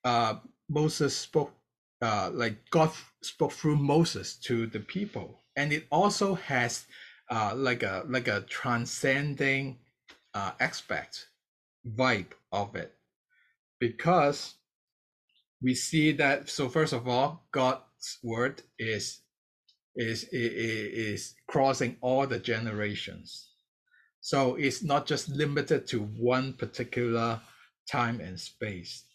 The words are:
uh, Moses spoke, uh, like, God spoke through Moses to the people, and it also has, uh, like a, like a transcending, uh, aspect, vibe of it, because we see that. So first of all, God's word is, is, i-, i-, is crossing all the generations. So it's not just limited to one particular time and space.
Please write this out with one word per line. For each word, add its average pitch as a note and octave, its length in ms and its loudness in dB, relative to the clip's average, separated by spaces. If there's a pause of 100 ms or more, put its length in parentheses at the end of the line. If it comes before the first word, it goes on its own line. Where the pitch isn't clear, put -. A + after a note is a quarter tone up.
uh, A#2 300 2 (340)
Moses D3+ 480 2
spoke, - 380 0 (480)
uh, G#2 300 0
like, A#2 240 0 (140)
God D#3+ 200 6 (320)
spoke - 300 -2
through D3+ 240 2
Moses C#3+ 580 4 (100)
to A2+ 220 0
the A2 140 -6
people, - 600 -8 (160)
and D3 160 0
it D#3 180 -4
also G3 440 4
has, B2 520 -2 (440)
uh, G#2+ 240 0
like B2+ 280 0
a, F#2+ 260 -2
like B2 180 -2
a G#2 160 0
transcending, C3+ 1400 0 (560)
uh, G2 240 -4
aspect, - 680 -4 (720)
vibe A#2 360 2 (200)
of G2+ 220 -2
it, - 200 -8 (840)
because C#3+ 760 2 (1080)
we B2+ 120 2
see D#3 380 2
that. C#3 380 2
So C3 180 -2
first D3+ 240 2
of A#2+ 160 -2
all, C3+ 440 0
God's - 720 -2
word A#2+ 380 -2 (160)
is, A2 420 -4 (720)
is, A2+ 380 -4
i-, C3+ 40 -6
i-, A2 560 -2
is G#2+ 420 -6 (140)
crossing C3+ 520 2
all C3 260 2
the A2+ 140 -4
generations. G#2 1040 -6 (760)
So C3+ 360 2
it's C#3 260 0
not C#3+ 240 2
just - 240 -2
limited C#3+ 580 0
to A#2 120 -2
one A#2+ 520 0
particular A#2 880 -2 (500)
time A#2+ 300 0
and F2+ 180 -10
space. - 680 -10 (100)